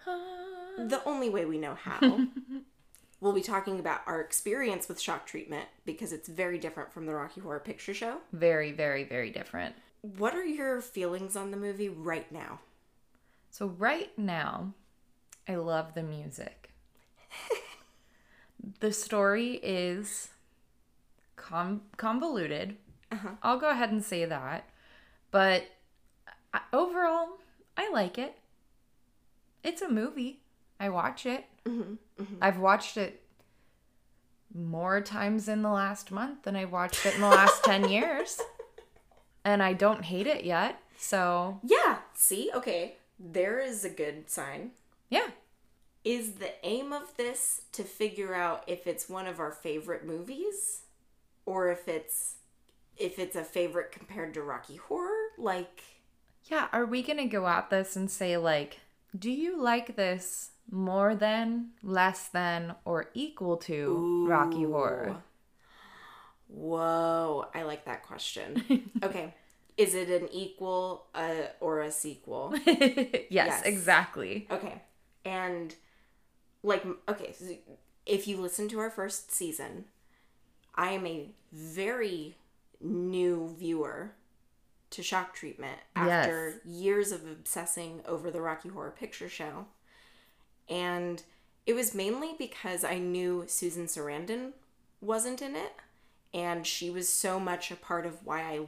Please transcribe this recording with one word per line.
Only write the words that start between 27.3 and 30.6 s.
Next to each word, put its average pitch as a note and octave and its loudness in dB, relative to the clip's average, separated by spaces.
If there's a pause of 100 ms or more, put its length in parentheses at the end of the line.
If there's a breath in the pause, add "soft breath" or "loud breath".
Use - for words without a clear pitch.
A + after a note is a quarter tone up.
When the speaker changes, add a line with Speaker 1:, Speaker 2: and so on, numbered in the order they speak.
Speaker 1:
I G4 0
like G3 2
it. B3+ -6 (1300)
It's E4 -2
a F#4 -2
movie. B3+ -2 (400)